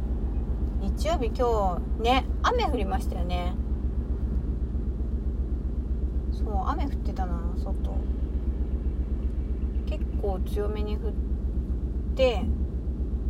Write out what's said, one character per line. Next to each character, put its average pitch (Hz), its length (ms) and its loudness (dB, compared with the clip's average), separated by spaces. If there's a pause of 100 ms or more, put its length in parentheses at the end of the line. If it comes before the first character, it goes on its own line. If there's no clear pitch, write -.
(800)
日 196 260 0
曜 320 80 2
日 269 120 2
今 214 540 2 (180)
日 - 40 -2
ね、 254 240 4 (160)
雨 453 220 4
降 302 120 0
り 247 80 0
ま 190 140 0
し - 100 -4
た 208 120 -2
よ 185 40 0
ね。 180 300 -2 (2750)
そ - 100 0
う、 - 240 0
雨 269 200 2
降 - 20 0
っ - 20 -4
て - 220 -2
た 190 120 0
な、 175 160 0 (160)
外。 - 380 0 (1900)
結 - 180 -2 (160)
構 196 200 0
強 208 280 0
め 214 140 0
に 208 140 0
降 - 140 0
っ - 20 -2 (1040)
て、 254 260 4 (880)